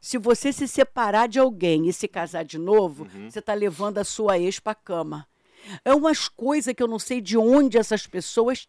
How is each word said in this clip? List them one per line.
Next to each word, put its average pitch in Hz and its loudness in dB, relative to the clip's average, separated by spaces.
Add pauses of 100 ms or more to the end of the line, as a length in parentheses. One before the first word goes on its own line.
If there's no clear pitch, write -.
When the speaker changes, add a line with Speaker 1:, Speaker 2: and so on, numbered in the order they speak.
Speaker 1:
se - -6
você 240 2
se 269 -4
separar 233 2
de 214 -4
alguém 175 2
e 180 2
se - -6
casar 165 -8
de 160 -14
novo, 170 2 (100)
Speaker 2:
Uhum. 101 -18
Speaker 1:
você 208 -14
tá 208 -4
levando 202 -4
a 202 -2
sua 202 0
ex 185 -2
pra 214 -6
cama. 156 -8 (560)
É 262 2
umas 302 2
coisas 254 -2
que - -8
eu 240 2
não 226 -4
sei 247 -4
de 196 -2
onde 240 4
essas 220 0
pessoas 233 -2